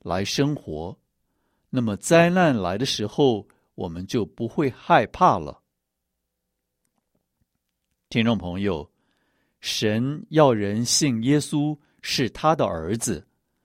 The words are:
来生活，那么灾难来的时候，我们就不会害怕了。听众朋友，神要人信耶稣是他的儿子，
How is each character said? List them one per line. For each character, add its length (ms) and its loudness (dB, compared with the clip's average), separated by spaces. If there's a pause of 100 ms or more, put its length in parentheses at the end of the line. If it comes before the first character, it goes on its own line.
来 240 -4
生 300 0
活， 440 -10 (680)
那 120 -2
么 160 -2
灾 340 4
难 240 4
来 200 -2
的 100 -4
时 200 -4
候， 420 0 (280)
我 120 -6
们 200 -10
就 180 -2
不 220 -8
会 240 -2
害 360 2
怕 300 2
了。 240 -10 (2500)
听 160 0
众 100 2
朋 260 -6
友， 300 -4 (680)
神 720 -4
要 220 6
人 320 0
信 400 0
耶 160 4
稣 380 -2 (240)
是 280 -2
他 260 0
的 100 0
儿 320 -4
子， 300 -6 (380)